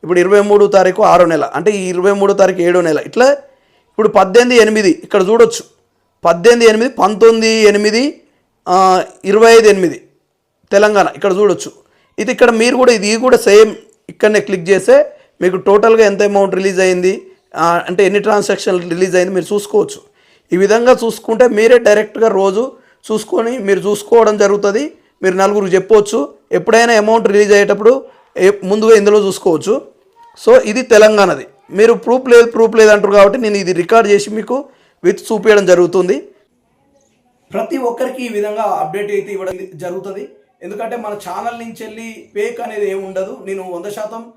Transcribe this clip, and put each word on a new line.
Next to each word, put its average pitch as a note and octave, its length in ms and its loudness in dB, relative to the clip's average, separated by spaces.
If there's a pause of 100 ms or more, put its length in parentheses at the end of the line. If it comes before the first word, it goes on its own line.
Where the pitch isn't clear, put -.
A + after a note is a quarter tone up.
ఇప్పుడు F3+ 200 -2
ఇరవై G3 280 2
మూడో G#3 160 4 (100)
తారీఖు F#3 260 2 (100)
ఆరో F3 200 4
నెల, D3 140 -2 (120)
అంటే F3 120 -2 (100)
ఈ - 20 -8 (120)
ఇరవై F3+ 260 0
మూడో G3 220 0
తారీఖు F#3 260 0
ఏడో F3 200 0
నెల, D3+ 120 -2 (100)
ఇట్లా A#3+ 180 0 (640)
ఇప్పుడు G#3 260 -2
పద్దెనిమిది A#3+ 460 2
ఎనిమిది G#3+ 280 2 (140)
ఇక్కడ G3+ 240 -2
చూడొచ్చు, A3+ 340 2 (640)
పద్దెనిమిది A3+ 440 2
ఎనిమిది, A3+ 200 -2 (100)
పంతొమ్మిది A3 500 2 (200)
ఎనిమిది, G#3+ 320 0 (720)
ఆ, - 20 2 (560)
ఇరవై A3 260 4
ఐదు A3 160 6
ఎనిమిది E3+ 240 -2 (800)
తెలంగాణ G#3 320 2 (100)
ఇక్కడ G3+ 220 -2
చూడొచ్చు. F#3 320 -4 (500)
ఇది G#3+ 140 -4
ఇక్కడ B3 160 2 (100)
మీరు A#3+ 200 0
కూడా, B3+ 180 4
ఇది G3+ 100 -4 (160)
కూడా B3 220 2
సేమ్ G#3 240 6 (420)
ఇక్కడనే G#3+ 340 0
క్లిక్ E3+ 220 -6
చేస్తే G3 280 2 (460)
మీకు F3+ 160 -2 (100)
టోటల్గా A3 420 4
ఎంత G3 180 -4
అమౌంట్ G3 300 -2
రిలీజ్ F#3+ 260 -4
అయింది, F#3 280 0 (500)
ఆ, - 20 0 (240)
అంటే F#3 200 0
ఎన్ని G3+ 180 -2
ట్రాన్సాక్షన్లు G3+ 560 -2 (100)
రిలీజ్ F3+ 260 -2
అయింది F#3 200 -4
మీరు D#3+ 140 -10
చూసుకోవచ్చు. G#3 460 -4 (540)
ఈ E3+ 100 -2
విధంగా A#3 400 2
చూసుకుంటే A3+ 440 -2 (100)
మీరే A3+ 220 4 (100)
డైరెక్ట్గా G#3+ 500 0
రోజు G3 260 -2 (440)
చూసుకొని A3+ 460 -4 (120)
మీరు F#3+ 220 -2
చూసుకోవడం G#3+ 560 0
జరుగుతుంది. G3+ 400 -2 (380)
మీరు F#3 180 -2
నలుగురు G3+ 240 0
చెప్పవచ్చు. G3+ 540 0 (320)
ఎప్పుడైనా A3+ 420 0
అమౌంట్ A3 340 0
రిలీజ్ G3+ 240 2
అయ్యేటప్పుడు G3+ 420 2 (440)
ఏ-, G3 260 2
ముందుగా G#3+ 380 2
ఇందులో G#3 260 2
చూసుకోవచ్చు. F#3 480 -2 (680)
So, A#3+ 160 6 (100)
ఇది B3+ 100 -4
తెలంగాణది. G#3 640 4 (320)
మీరు A3+ 160 4 (120)
ప్రూఫ్ B3+ 260 -2
లేదు, A#3 240 6
ప్రూఫ్ A3 240 0
లేదు G#3+ 160 6
అంటారు G3+ 240 -2
కాబట్టి G3+ 260 4
నేను G#3 180 -2
ఇది F3+ 100 -4
రికార్డు G3+ 400 0
చేసి G3+ 160 0 (100)
మీకు B3 260 -6 (400)
with G3 220 0
చూపించడం G#3 440 0
జరుగుతుంది. F3+ 460 0 (1400)
ప్రతి D#4+ 240 -8 (120)
ఒక్కరికి B3+ 360 -8
ఈ A#3 120 -10
విధంగా G#3 280 -6 (160)
అప్‌డేట్ G3+ 300 -8
అయితే G3+ 240 -6
ఇవ్వడం F#3 220 -10 (260)
జరుగుతుంది. F#3+ 400 -12 (400)
ఎందుకంటే G#3+ 320 -12 (100)
మన G#3 80 -10 (120)
ఛానల్ G#3+ 340 -12
నుంచి A3+ 260 -18
వెళ్ళి A3 480 -18
ఫేక్ A3+ 320 -8
అనేది G#3 260 -6
ఏమి G3 180 -8
ఉండదు. F#3+ 280 -10 (100)
నేను F#3+ 160 -10 (120)
వంద F#3 220 -12
శాతం A3 240 -12 (160)